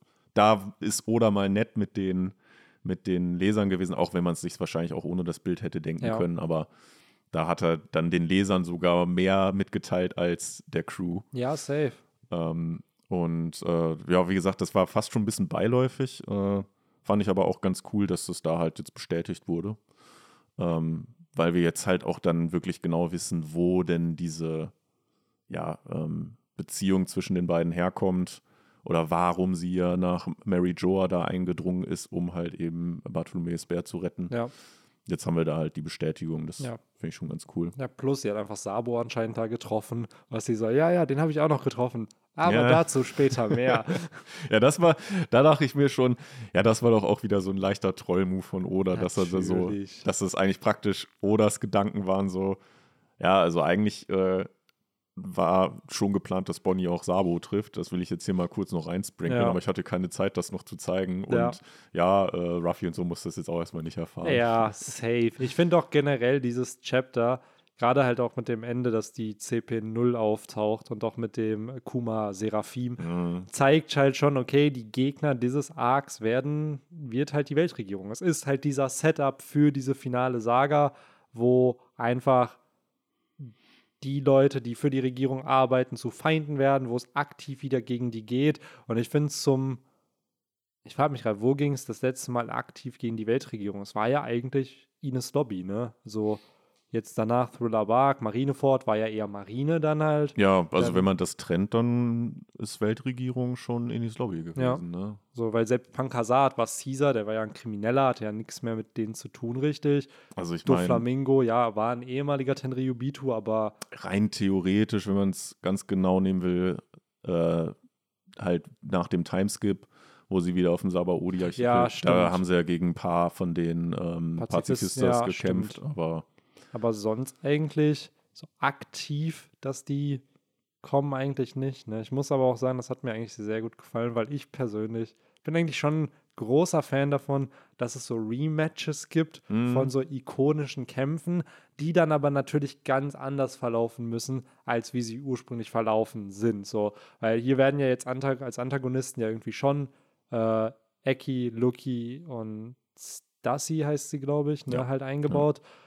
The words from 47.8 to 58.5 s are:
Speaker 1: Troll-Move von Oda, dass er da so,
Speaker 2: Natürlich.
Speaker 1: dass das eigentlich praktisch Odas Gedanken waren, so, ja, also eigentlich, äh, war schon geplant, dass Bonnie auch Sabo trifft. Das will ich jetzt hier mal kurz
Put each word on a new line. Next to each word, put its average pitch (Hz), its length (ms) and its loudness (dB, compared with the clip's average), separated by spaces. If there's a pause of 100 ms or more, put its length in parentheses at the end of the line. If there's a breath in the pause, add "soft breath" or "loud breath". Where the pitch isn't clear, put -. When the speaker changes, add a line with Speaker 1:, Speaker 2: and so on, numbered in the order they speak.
Speaker 1:
Troll-Move 92 460 0
von 92 220 -6
Oda, 92 320 0
dass 87 200 -2
er 92 100 2
da 92 160 0
so, 90 120 0 (120)
Speaker 2:
Natürlich. 101 380 -8
Speaker 1:
dass - 160 -2
das 95 160 -2
eigentlich 95 240 2
praktisch - 480 -2 (120)
Odas 104 380 4
Gedanken 101 480 -2
waren, 95 220 0
so, 95 300 -2 (600 soft breath)
ja, 95 220 4
also 85 220 4
eigentlich, 98 460 0
äh, 95 360 2 (720)
war 92 760 2
schon 101 240 0
geplant, 92 340 -2
dass 92 120 -6
Bonnie 92 280 0
auch 87 160 -2
Sabo 90 340 2
trifft. - 380 -4
Das 87 160 -6
will 90 80 -2
ich 85 80 -4
jetzt 87 160 -8
hier 101 80 -2
mal 90 160 0
kurz - 240 -6